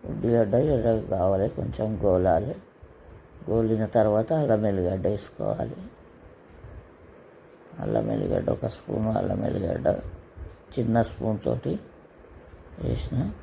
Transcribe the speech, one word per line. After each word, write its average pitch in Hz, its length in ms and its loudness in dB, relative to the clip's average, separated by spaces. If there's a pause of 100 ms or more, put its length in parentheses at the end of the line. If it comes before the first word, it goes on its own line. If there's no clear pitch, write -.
ఉల్లిగడ్డ 107 500 2
ఎర్రగా 117 600 2
కావాలి, 95 320 2
కొంచెం 110 560 -4
గోలాలి. 92 500 4 (920)
గోలిన 110 360 2
తర్వాత 107 480 4
అల్లం 113 320 2
ఎల్లిగడ్డ 95 420 0
వేసుకోవాలి. - 720 -4 (2000)
అల్లం 55 320 -2
ఎల్లిగడ్డ, 50 380 -2
ఒక - 180 -2
స్పూన్ 110 400 -4
అల్లం 101 380 -2
ఎల్లిగడ్డ - 420 -2 (920)
చిన్న 113 220 4
స్పూన్ 110 440 -2
తోటి 139 340 -2 (1000)
వేసిన. - 520 -2 (120)